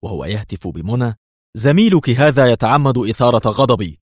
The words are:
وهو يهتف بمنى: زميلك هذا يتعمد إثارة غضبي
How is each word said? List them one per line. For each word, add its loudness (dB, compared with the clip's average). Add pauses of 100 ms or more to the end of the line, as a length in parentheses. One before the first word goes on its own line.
وهو -10
يهتف -10
بمنى: -4 (420)
زميلك 2
هذا 2
يتعمد 2
إثارة 0
غضبي -2 (120)